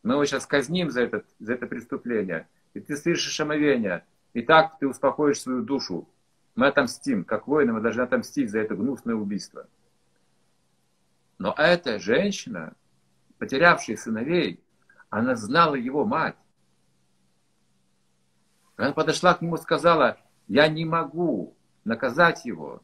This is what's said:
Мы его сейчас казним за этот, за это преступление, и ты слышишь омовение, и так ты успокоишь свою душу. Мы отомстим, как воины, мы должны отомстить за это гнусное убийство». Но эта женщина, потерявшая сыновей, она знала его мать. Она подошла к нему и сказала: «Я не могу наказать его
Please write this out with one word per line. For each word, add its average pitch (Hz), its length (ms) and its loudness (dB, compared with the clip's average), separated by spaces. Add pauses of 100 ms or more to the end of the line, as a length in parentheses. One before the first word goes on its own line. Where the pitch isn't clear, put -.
Мы 117 100 0
его 143 120 2
сейчас 139 200 -2
казним 147 460 0
за 123 100 0
этот, 110 240 -2 (140)
за 113 140 -4
это 123 140 -6
преступление, 110 800 -4 (260)
и 107 60 -10
ты 143 160 -8
слышишь 156 440 -2
омовение, 139 680 0 (280)
и 117 80 -4
так 156 380 4
ты 139 80 -2
успокоишь 139 540 0
свою 127 220 -4
душу. 107 440 -6 (480)
Мы 123 120 2
отомстим, 127 560 0
как - 240 -6
воины, 135 260 2
мы 110 80 -4
должны 113 200 0
отомстить 123 500 -2
за 110 80 -2
это 107 160 -4
гнусное 117 400 -4
убийство». 101 520 -8 (1700)
Но 95 180 -2
эта 151 420 2
женщина, 113 760 -2 (680)
потерявшая 135 580 2
сыновей, 117 640 -2 (480)
она 120 260 0
знала 139 400 2
его 127 300 -2
мать. 135 300 -2 (2500)
Она 131 140 -2
подошла 156 420 2
к - 80 -2
нему 170 140 -2
и 151 60 -4
сказала: 151 560 4 (300)
«Я 143 200 6
не 156 180 -2
могу 156 680 -2 (300)
наказать 131 600 2
его 76 380 -10